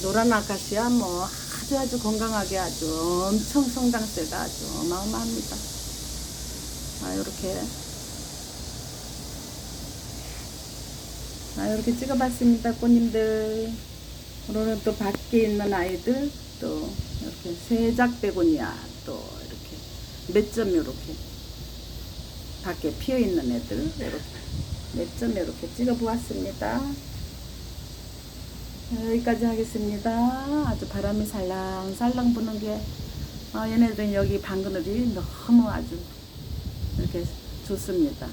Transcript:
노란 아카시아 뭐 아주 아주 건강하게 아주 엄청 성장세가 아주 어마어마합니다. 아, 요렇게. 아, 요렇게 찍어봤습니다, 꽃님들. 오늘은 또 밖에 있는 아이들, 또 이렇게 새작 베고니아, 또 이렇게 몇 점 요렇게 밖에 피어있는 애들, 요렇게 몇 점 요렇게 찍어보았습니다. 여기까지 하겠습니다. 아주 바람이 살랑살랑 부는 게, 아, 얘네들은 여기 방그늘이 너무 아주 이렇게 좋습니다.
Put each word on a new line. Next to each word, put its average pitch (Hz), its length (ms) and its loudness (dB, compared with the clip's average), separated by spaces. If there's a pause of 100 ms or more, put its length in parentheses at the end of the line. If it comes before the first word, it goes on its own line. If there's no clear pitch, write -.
노란 220 280 6
아카시아 208 580 2
뭐 190 380 4 (320)
아주 - 180 0
아주 247 220 2
건강하게 214 600 2
아주 170 680 2
엄청 214 400 4
성장세가 233 720 2
아주 160 260 -4 (140)
어마어마합니다. 214 800 -2 (1500)
아, 190 140 -4
요렇게. 185 440 -4 (4000)
아, 202 140 0
요렇게 226 260 2
찍어봤습니다, 247 760 4
꽃님들. 220 1000 4 (760)
오늘은 214 360 2
또 220 100 2
밖에 214 540 4
있는 208 240 2
아이들, 196 580 2 (300)
또 156 280 -2 (320)
이렇게 - 460 -6
새작 233 540 4
베고니아, 165 560 4 (280)
또 123 160 -8 (200)
이렇게 - 1000 -2
몇 208 140 2
점 208 200 2
요렇게 147 400 0 (1500)
밖에 165 320 -2
피어있는 190 560 2
애들, 127 480 -2
요렇게 - 240 -4 (680)
몇 - 260 -4
점 226 160 2
요렇게 165 400 -2
찍어보았습니다. 226 1080 0 (2250)
여기까지 226 480 2
하겠습니다. 233 1300 2
아주 - 180 0
바람이 202 380 0
살랑살랑 196 1080 2
부는 220 260 0
게, 214 200 -2 (720)
아, 220 180 -2
얘네들은 214 440 6
여기 196 260 4
방그늘이 196 720 0
너무 233 560 6
아주 165 280 -2 (1000)
이렇게 175 280 0 (420)
좋습니다. 190 640 0